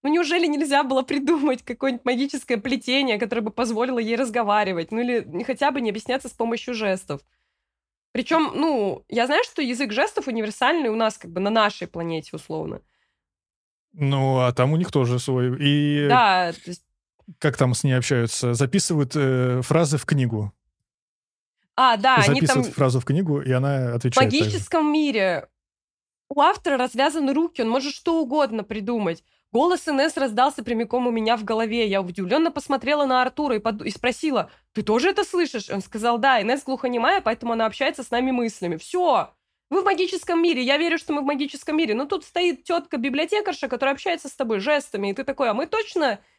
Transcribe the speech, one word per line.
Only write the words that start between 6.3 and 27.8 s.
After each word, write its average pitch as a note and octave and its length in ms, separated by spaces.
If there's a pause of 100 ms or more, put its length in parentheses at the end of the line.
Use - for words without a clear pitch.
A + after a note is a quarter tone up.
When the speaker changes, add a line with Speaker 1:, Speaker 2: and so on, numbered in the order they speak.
Speaker 1:
помощью A#3 420
жестов? F#3+ 480 (920)
Причем, D#4 420
ну, B3+ 540
я A#3 180
знаю, D4+ 180
что - 180
язык A#3+ 300
жестов C#4 360
универсальный B3 600
у A3 60
нас A3 220
как E3+ 140
бы F3 80
на G3+ 100
нашей G3+ 380
планете, E3 480
условно. D#3+ 460 (1120)
Speaker 2:
Ну, C3+ 460
а B2 120
там B2+ 200
у D#3+ 40
них F3 140
тоже B2 280
свой. B2+ 420
И D3 480
Speaker 1:
Да, F#3 440
то - 180
есть F3+ 120 (560)
Speaker 2:
как D3 180
там B2+ 180
с - 100
ней C3 100
общаются? A#2+ 600
Записывают, C#3 640
э, B2+ 460
фразы D#3 360
в - 80
книгу. A2 460 (1300)
Speaker 1:
А, B3+ 200
да, A#3+ 240
они E3+ 180
Speaker 2:
Записывают D#3+ 260
Speaker 1:
там G2+ 80
Speaker 2:
фразу C3 260
в - 40
книгу, D3+ 380
и C3 100
она C3 400
Speaker 1:
В A#2+ 40
Speaker 2:
отвечает B2+ 340
так C4+ 80
же. E4 80
Speaker 1:
магическом D#4 460
мире G#3+ 560 (840)
у C#4+ 100
автора D#4+ 380
развязаны C4+ 560
руки, E4 280
он A3 80
может C4+ 240